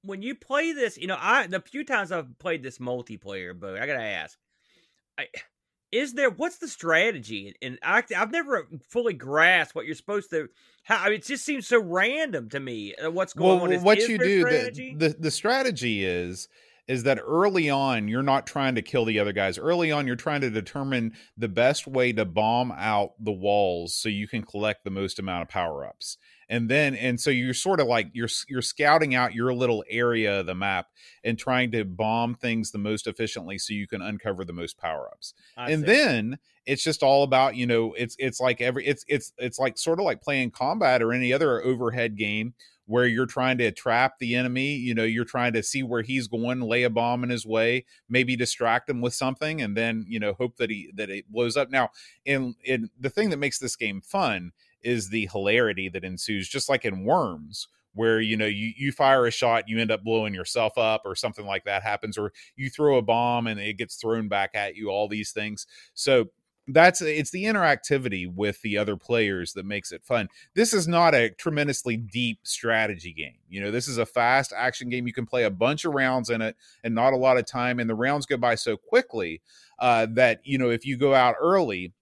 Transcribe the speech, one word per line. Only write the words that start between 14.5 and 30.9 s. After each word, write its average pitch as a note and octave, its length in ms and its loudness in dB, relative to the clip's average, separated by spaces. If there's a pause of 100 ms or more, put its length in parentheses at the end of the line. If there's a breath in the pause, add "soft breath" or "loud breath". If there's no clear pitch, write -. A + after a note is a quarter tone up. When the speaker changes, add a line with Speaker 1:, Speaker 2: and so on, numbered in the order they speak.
Speaker 1:
strategy? B3+ 460 -2
Speaker 2:
the, D#3 120 2 (100)
the D#3 120 -2
strategy D3 760 0
is, F2+ 440 -4 (380 soft breath)
is B2+ 160 -2
that C3+ 240 2
early F3 420 2
on, C3 400 0
you're B2 140 -2
not C#3 240 2
trying C3+ 300 0
to A2 60 0
kill A#2+ 220 0
the A2 140 2
other G#2 140 2
guys. F#2+ 260 0
Early E3 340 2
on, D3 140 0
you're B2 100 -2
trying D3 240 -2
to C3 80 0
determine A2+ 640 -4 (240 loud breath)
the A2 120 -4
best A#2+ 380 2
way B2+ 260 2
to G#2+ 120 0
bomb A2 480 0
out G2+ 380 0 (120)
the G#2+ 100 -4
walls F#2 640 0
so - 140 -4
you G#2 180 -4
can G#2+ 160 -8
collect G#2 420 -6
the G2+ 60 -6
most F#2+ 280 -6
amount F#2 240 -6
of E2 60 -10
power-ups. D2+ 680 -6 (320 soft breath)
And A#2 220 -2
then, C#3 240 2
and A#2+ 260 -2
so - 80 0
you're B2+ 240 0
sorta E3+ 320 0
like, A#2 300 2
you're A#2 100 -4
s-, - 240 -6
you're B2+ 140 -4
scouting D3 520 4
out B2 200 2
your B2 180 0
little A#2+ 380 0
area A2+ 500 2
of F2 60 -4
the F2+ 80 -4
map F#2+ 320 -2 (360 loud breath)